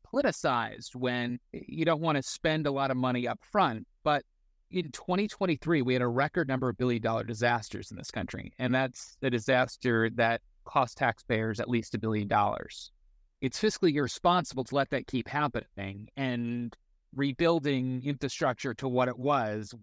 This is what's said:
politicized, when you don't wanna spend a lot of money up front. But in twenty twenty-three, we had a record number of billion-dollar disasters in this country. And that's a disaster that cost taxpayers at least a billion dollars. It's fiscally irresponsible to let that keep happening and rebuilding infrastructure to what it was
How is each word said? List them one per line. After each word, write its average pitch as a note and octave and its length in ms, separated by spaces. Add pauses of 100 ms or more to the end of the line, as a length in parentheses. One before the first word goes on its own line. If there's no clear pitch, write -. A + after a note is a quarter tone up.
(140)
politicized, B2+ 800
when B2 460 (140)
you - 320
don't D#3+ 160
wanna D3+ 220
spend D#3 440
a C#3+ 40
lot C3+ 200
of C3 60
money B2 300
up A2+ 160
front. C#3 420 (180)
But D3 200 (480)
in F3 200
twenty F#3+ 360
twenty-three, E3 540
we B2 120
had B2+ 80
a B2 60
record C#3 400
number C3 200
of A2+ 100
billion-dollar A2+ 480
disasters A2 680
in G#2 60
this - 120
country. - 480
And B2+ 160
that's C3 480
a C#3 80
disaster A#2+ 880
that A#2 260 (240)
cost - 320
taxpayers A2 640
at A#2 100
least A#2+ 240
a A2 60
billion G#2+ 280
dollars. - 640 (500)
It's B2+ 200
fiscally F#3+ 320
irresponsible D3 680
to - 120
let C#3 160
that C3+ 160
keep A#2+ 200
happening G#2+ 880
and A#2+ 600 (380)
rebuilding C#3 880
infrastructure C#3 720
to C3+ 120
what B2 220
it B2 100
was A#2 640